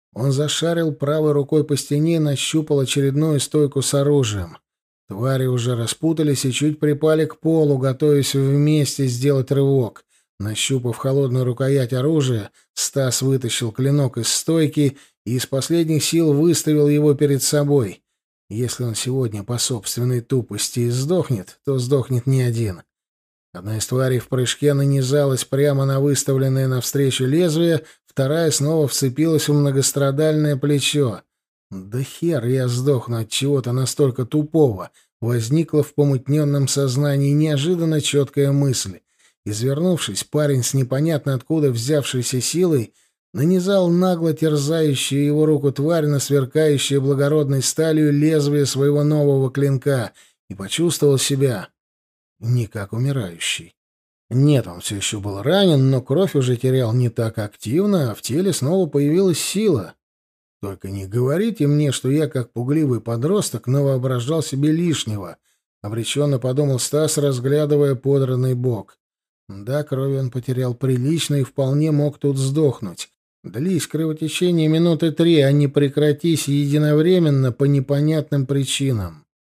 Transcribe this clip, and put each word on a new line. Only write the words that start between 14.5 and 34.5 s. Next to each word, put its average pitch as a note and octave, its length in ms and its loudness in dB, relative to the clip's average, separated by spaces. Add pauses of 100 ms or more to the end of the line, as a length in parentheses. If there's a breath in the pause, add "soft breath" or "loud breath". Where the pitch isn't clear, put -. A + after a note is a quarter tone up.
и A#2+ 120 -4
из B2 100 -4
последних D#3+ 580 0
сил E3 280 2
выставил D3+ 560 2
его D3 260 4
перед C#3+ 280 0
собой. C#3+ 600 0 (480)
Если A#2+ 340 -6
он A#2 100 -4
сегодня A#2+ 480 -4
по A#2 160 -4
собственной B2 600 -2
тупости A#2 600 -4
и A#2+ 100 0
сдохнет, C3 720 -2
то C3+ 140 -2
сдохнет B2+ 480 0
не C3+ 160 2
один. A2+ 400 -2 (720)
Одна G2+ 260 -8
из - 80 -6
тварей B2+ 320 0
в - 100 -10
прыжке C#3 460 0
нанизалась C#3 680 2
прямо C#3 400 0
на C3+ 160 0
выставленное C3+ 640 0
навстречу C3 580 0
лезвие, D#3+ 580 2 (220 loud breath)
вторая D3+ 460 0
снова D3 380 0
вцепилась D3+ 600 0
в D3 60 2
многострадальное C#3+ 1000 0
плечо. C#3 640 0 (480)
«Да G2 320 -8
хер D3 440 -4
я B2+ 220 0
сдохну A#2+ 520 -2
от A2 100 -8
чего-то C3+ 420 -2
настолько B2+ 540 -2
тупого», D3 640 0 (300 soft breath)